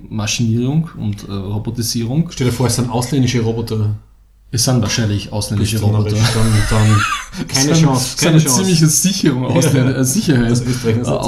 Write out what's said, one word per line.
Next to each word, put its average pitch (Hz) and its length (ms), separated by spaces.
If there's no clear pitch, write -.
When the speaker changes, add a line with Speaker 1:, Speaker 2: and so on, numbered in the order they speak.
Speaker 1:
Maschinierung 120 800
und, 104 280
äh, - 40
Robotisierung? 113 1000
Speaker 2:
Stell 131 160
dir 117 60
vor, 123 140
es 107 80
sind 120 160
ausländische 120 500
Roboter. 110 540
Speaker 1:
Es 110 140
sind 127 180
wahrscheinlich 101 500
ausländische 104 460
Speaker 2:
Bist 101 40
du 104 40
Speaker 1:
Roboter. 107 280
Speaker 2:
narrisch, 113 140
dann, 113 100
dann - 120
Speaker 1:
<laughs> - 0
Speaker 2:
keine 139 260
Speaker 1:
Sind, 160 120
Speaker 2:
Chance, 127 240
Speaker 1:
sind - 100
Speaker 2:
keine 156 160
Speaker 1:
eine 156 80
Speaker 2:
Chance. 139 160
Speaker 1:
ziemliche 175 280
Sicherung, 156 560
Speaker 2:
Ja. 127 60
Speaker 1:
Ausländer-, 135 480
äh, 131 80
Sicherheit. 123 460
Speaker 2:
Aus 120 100
Österreich 117 360
muss 120 100
Speaker 1:
Äh, - 40
Speaker 2:
man - 60
sagen. - 0